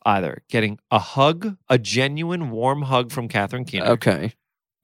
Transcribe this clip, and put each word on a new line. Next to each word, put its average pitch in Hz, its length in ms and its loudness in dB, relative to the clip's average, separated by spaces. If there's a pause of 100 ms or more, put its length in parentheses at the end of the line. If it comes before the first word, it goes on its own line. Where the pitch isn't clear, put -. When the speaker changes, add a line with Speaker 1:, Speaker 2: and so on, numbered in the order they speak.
Speaker 1:
either 95 420 0
getting 110 300 -2 (120)
a 110 100 4
hug, 165 560 0 (120)
a 127 100 4
genuine 139 720 -2
warm 127 320 0
hug 127 300 0
from 117 160 -4
Catherine 104 360 -2
Keener, - 220 -4
Speaker 2:
Okay. 110 480 2 (500)